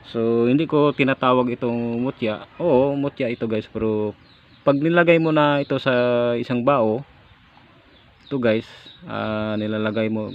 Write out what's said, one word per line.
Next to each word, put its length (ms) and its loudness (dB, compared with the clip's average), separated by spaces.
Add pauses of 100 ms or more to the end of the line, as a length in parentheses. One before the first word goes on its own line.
So, 400 0
hindi 160 2
ko 320 2
tinatawag 640 2
itong 400 -4
mutya. 560 -6
Oo, 400 2
mutya 320 -4
ito, 160 -6
guys, 240 -4
pero 480 -4 (480)
pag 160 2
nilagay 400 4
mo 80 0
na 320 2
ito 160 -2
sa 160 0 (480)
isang 240 -4
bao, 400 2 (1200)
ito, 160 -4
guys, 240 0 (400)
ah, 480 -4
nilalagay 560 -2
mo 240 -6